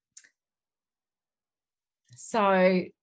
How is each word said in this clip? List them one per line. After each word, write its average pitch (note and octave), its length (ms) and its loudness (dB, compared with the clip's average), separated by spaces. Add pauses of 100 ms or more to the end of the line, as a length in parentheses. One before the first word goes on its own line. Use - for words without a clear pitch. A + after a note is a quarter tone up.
(2250)
So F#3+ 680 0 (200)